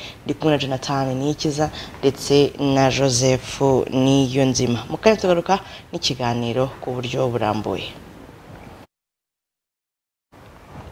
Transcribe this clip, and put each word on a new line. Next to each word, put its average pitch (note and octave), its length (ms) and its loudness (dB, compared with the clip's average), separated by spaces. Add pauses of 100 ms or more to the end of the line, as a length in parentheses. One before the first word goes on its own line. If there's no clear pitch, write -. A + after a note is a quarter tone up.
(260)
ndi D3 80 -2
kumwe D3+ 180 2
na C#3+ 60 2
Jonathan C3+ 560 -2
Niyikiza D3 560 -2 (320)
ndetse C#3 560 4
na C3+ 320 4
Joseph B2+ 800 2
Niyonzima. C3 1200 2
Mu D#3+ 80 -4
kanya A3 240 2
tugaruka F3+ 400 0 (320)
n'ikiganiro B2 880 -2
ku - 160 -8
buryo B2 320 -2
burambuye. G#2+ 640 -2 (3000)